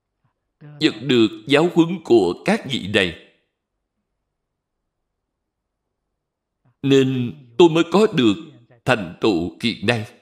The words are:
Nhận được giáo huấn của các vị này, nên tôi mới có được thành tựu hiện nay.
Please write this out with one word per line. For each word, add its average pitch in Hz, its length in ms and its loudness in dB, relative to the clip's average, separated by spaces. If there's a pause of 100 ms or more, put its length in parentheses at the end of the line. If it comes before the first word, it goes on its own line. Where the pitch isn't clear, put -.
(600)
Nhận 147 460 -6
được 117 400 0
giáo 143 280 2
huấn 165 280 0
của 95 420 2
các 214 240 -2
vị 117 180 -8
này, 98 460 -2 (3500)
nên 131 520 0 (220)
tôi 175 120 8
mới 165 220 0
có 214 240 4
được 113 200 2 (500)
thành 101 360 -4
tựu 92 420 -2
hiện 98 240 -6
nay. 113 240 -4 (100)